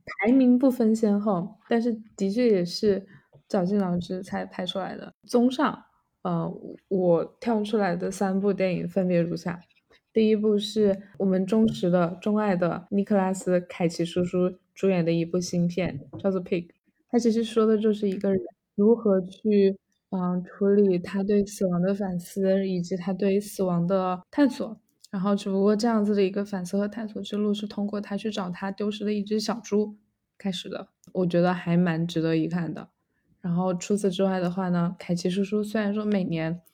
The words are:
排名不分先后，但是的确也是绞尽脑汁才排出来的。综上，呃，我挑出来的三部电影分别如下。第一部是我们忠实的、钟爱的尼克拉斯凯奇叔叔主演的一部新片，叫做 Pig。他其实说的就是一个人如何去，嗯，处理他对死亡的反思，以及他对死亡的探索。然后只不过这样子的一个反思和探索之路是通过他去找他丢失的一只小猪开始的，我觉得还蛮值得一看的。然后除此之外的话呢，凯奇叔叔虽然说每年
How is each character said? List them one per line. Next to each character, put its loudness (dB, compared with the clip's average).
排 -2
名 6
不 4
分 2
先 2
后， -2
但 2
是 -2
的 -2
确 2
也 4
是 0
绞 0
尽 0
脑 0
汁 -6
才 -8
排 -8
出 -8
来 -8
的。 -16
综 4
上， -2
呃， -2
我 4
挑 0
出 -2
来 0
的 -4
三 -2
部 2
电 0
影 -4
分 0
别 4
如 0
下。 -6
第 4
一 4
部 2
是 0
我 -2
们 2
忠 4
实 -2
的、 2
钟 0
爱 2
的 -2
尼 0
克 2
拉 2
斯 0
凯 -2
奇 -4
叔 -2
叔 0
主 0
演 2
的 0
一 2
部 -2
新 0
片， -2
叫 -2
做 0
Pig。 -4
他 0
其 2
实 0
说 0
的 4
就 2
是 -2
一 -4
个 -2
人 2
如 6
何 2
去， 2
嗯， -2
处 -2
理 4
他 -4
对 2
死 -4
亡 0
的 2
反 -4
思， 0
以 -2
及 -6
他 -4
对 0
死 -6
亡 0
的 -2
探 2
索。 -10
然 -6
后 0
只 -4
不 0
过 4
这 0
样 2
子 2
的 2
一 2
个 -4
反 -6
思 -4
和 -2
探 -8
索 -10
之 -8
路 0
是 -4
通 -6
过 -4
他 -8
去 -6
找 -6
他 -6
丢 -4
失 -6
的 -2
一 -4
只 -2
小 -4
猪 -2
开 -4
始 -8
的， -10
我 0
觉 2
得 4
还 0
蛮 2
值 -2
得 2
一 0
看 -4
的。 -12
然 -4
后 0
除 -2
此 0
之 -2
外 0
的 0
话 -4
呢， 0
凯 -4
奇 -2
叔 0
叔 -2
虽 -4
然 0
说 -4
每 0
年 -4